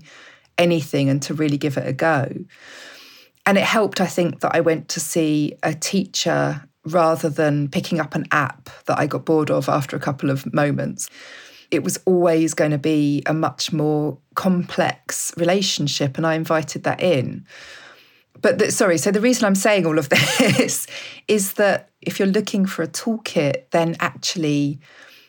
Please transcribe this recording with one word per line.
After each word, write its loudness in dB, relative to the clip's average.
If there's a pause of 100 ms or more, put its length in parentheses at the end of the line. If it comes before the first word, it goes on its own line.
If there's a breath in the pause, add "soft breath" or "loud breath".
(600 loud breath)
anything 2
and 2
to -6
really 0
give -2
it -4
a -2
go. 0 (1160 loud breath)
And 4
it 2
helped, 0
I 2
think, -2
that -2
I 2
went 0
to -6
see 0
a -2
teacher -2 (240)
rather 2
than 0
picking -2
up -6
an -4
app -4 (160)
that 0
I 0
got -4
bored 2
of 0
after -2
a -6
couple -4
of -4
moments, -2 (640 loud breath)
it 0
was -4
always 4
gonna 2
be 2
a 0
much -2
more 0 (180)
complex -2
relationship, 0
and -2
I 2
invited -2
that -2
in. 0 (960 loud breath)
But 4
the, 2
sorry, 2
so 0
the 2
reason 2
I'm 4
saying 2
all 2
of -4
<laughs> 2
this 2 (400 loud breath)
is 0
that 0 (120)
if -6
you're 2
looking 2
for -4
a -4
toolkit, -2
then 2
actually -2 (500 loud breath)